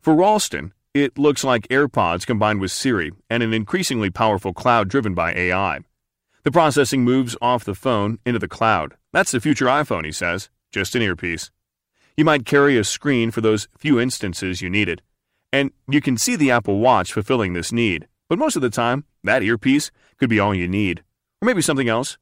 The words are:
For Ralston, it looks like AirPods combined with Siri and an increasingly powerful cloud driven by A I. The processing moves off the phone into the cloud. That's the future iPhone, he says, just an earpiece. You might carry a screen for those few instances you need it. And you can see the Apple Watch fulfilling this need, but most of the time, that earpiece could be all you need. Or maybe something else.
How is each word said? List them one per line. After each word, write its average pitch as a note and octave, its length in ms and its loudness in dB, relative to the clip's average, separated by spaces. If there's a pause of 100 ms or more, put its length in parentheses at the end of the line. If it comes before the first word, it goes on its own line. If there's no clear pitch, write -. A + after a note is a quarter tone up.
For D#3+ 140 4
Ralston, F3+ 580 2 (220)
it C#3+ 240 0
looks C#3+ 240 2
like B2 260 0
AirPods A2+ 580 0
combined G#2+ 340 0
with F#2+ 100 -4
Siri G2 400 -2 (180)
and A#2+ 140 0
an A2+ 100 0
increasingly A2+ 580 -2
powerful G2 420 0
cloud A2+ 360 2
driven G#2+ 260 -2
by E2+ 200 -2
A F2+ 180 0
I. F#2 280 -2 (640)
The D3 80 0
processing C#3+ 500 2
moves B2 400 0
off B2 220 0
the G2+ 100 -6
phone A2 500 -2
into A#2+ 140 -2
the F#2+ 100 -4
cloud. F#2+ 480 0 (160)
That's F#3+ 200 0
the B2 80 -2
future C3+ 260 0
iPhone, B2+ 380 0
he D2+ 80 -8
says, F2 380 -4 (220)
just G2 220 -4
an A#2+ 80 2
earpiece. F2 480 -4 (680)
You D3+ 80 -4
might C#3 200 2
carry C#3+ 320 4
a G#2+ 80 2
screen A#2+ 460 -2
for A2+ 100 -6
those A2 360 0
few D3 220 2
instances G2 640 -4
you F2+ 80 -6
need G2+ 180 0
it. E2+ 140 -6 (500)
And C#3 200 0 (160)
you C#3+ 120 2
can C3 160 0
see B3 200 -2
the C#3+ 160 4
Apple G#2 260 2
Watch A2 340 2
fulfilling G#2+ 400 -2
this F2 200 -6
need, G#2+ 340 0 (220)
but E3+ 100 0
most D#4 160 0
of D3 80 -2
the B2 80 0
time, B2 340 -2 (200)
that A2 180 2
earpiece A#2 480 0 (260)
could B2+ 140 0
be G#2+ 80 2
all G2+ 160 2
you F2+ 140 -2
need. F#2+ 340 -2 (400)
Or G#3 40 0
maybe A#3 140 2
something C3+ 280 0
else. A#2 340 -2